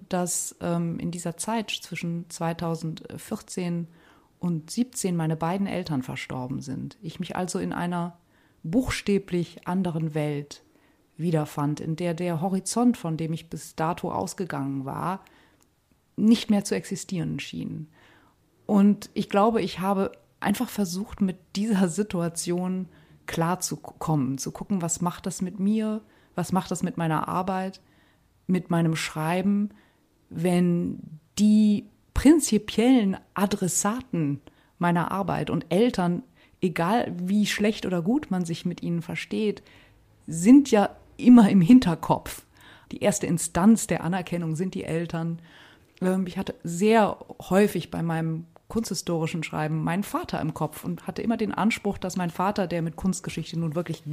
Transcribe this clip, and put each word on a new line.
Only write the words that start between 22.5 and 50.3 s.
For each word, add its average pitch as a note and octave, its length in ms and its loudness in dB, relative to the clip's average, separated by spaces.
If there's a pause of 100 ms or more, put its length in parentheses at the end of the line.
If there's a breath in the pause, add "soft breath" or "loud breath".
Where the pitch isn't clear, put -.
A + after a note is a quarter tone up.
klarzukommen, D#3 1120 -2
zu - 120 -8
gucken, F#3+ 300 -4
was E3+ 200 -4
macht F3 260 -4
das - 140 -6
mit F#3 180 -6
mir, G#3+ 420 0 (320 soft breath)
was - 180 -4
macht F#3 200 -2
das F3+ 100 -6
mit - 160 -4
meiner D#3+ 300 -2
Arbeit, F#3 540 -4 (680 soft breath)
mit F#3 240 0
meinem E3 240 2
Schreiben, F#3 760 -2 (600 soft breath)
wenn F3 880 0 (180)
die G#3+ 500 6 (260)
prinzipiellen A#3 1040 4 (160)
Adressaten F#3+ 1080 -2 (380 soft breath)
meiner F3 320 2
Arbeit D#3+ 380 -2
und - 200 -2
Eltern, F3+ 540 2 (360 soft breath)
egal F3+ 560 0
wie F#3+ 300 2
schlecht G#3+ 400 0
oder F#3 160 -2
gut A#3+ 300 0
man F3+ 140 -2
sich E3 200 -6
mit F3 160 -6
ihnen E3+ 200 -2
versteht, G3+ 600 -4 (640 soft breath)
sind G#3+ 440 8
ja G3+ 180 4 (280)
immer A#3 320 10
im G3 120 6
Hinterkopf. E3+ 840 6 (460 loud breath)
Die - 80 -12
erste - 280 0
Instanz F3+ 600 4
der - 160 -2
Anerkennung E3+ 520 -4
sind F3+ 180 -4
die F#3 100 -6
Eltern. E3 560 -4 (640 loud breath)
Ähm, F#3 240 0
ich F3+ 120 -10
hatte - 260 -6
sehr G3 540 2 (240)
häufig G3 500 2
bei E3+ 100 -4
meinem E3 440 -4 (220)
kunsthistorischen E3+ 760 -4
Schreiben D#3 400 -2
meinen E3+ 200 -2
Vater D4+ 360 -6